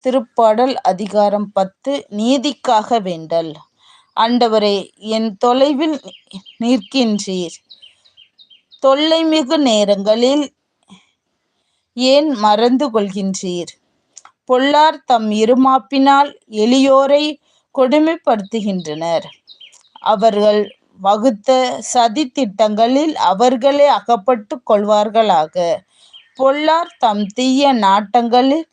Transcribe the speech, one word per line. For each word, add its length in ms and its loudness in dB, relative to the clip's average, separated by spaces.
திருப்பாடல் 800 0
அதிகாரம் 680 -2
பத்து, 400 -6
நீதிக்காக 920 -2
வேண்டல். 500 -6
ஆண்டவரே, 600 0
என் 280 -2
தொலைவில் 600 0
நிற்கின்றீர். 960 -2
தொல்லை 400 2
மிகு 360 0
நேரங்களில் 880 0
ஏன் 320 2
மறந்து 500 2
கொள்கின்றீர்? 840 -6
பொல்லார் 600 2
தம் 260 0
இருமாப்பினால் 1000 2
எளியோரை 680 2
கொடுமைப்படுத்துகின்றனர். 1500 -2
அவர்கள் 560 2
வகுத்த 500 -2
சதி 480 -2
திட்டங்களில் 840 0
அவர்களே 640 2
அகப்பட்டு 680 -2
கொள்வார்களாக. 880 0
பொல்லார் 640 0
தம் 280 0
தீய 460 0
நாட்டங்களில் 1000 0